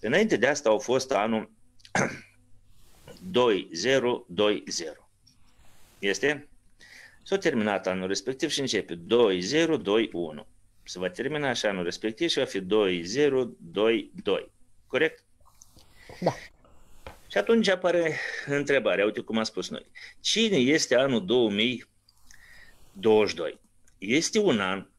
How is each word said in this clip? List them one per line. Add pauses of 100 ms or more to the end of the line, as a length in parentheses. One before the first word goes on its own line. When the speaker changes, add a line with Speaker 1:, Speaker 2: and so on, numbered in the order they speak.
Speaker 1:
înainte
de
asta
au
fost
anul (420)
<clears throat>
doi
zero
doi
zero. (920)
Este? (720)
S-a
terminat
anul
respectiv
și
începe
doi
zero
doi
unu. (380)
Se
va
termina
așa
anul
respectiv
și
va
fi
doi
zero (100)
doi (120)
doi. (360)
Corect? (960)
Speaker 2:
Da. (960)
Speaker 1:
Și
atunci
apare (280)
întrebarea,
uite
cum
am
spus
noi. (340)
Cine
este
anul
două
mii (1080)
douăzeci
și
doi? (380)
Este
un
an (120)